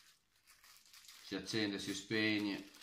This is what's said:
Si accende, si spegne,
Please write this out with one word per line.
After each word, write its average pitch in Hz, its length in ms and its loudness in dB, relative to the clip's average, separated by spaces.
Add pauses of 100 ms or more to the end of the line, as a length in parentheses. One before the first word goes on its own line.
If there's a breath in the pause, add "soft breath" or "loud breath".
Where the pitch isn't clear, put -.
(1200)
Si - 140 -6
accende, 101 420 0
si 95 160 -2
spegne, 104 760 2 (120)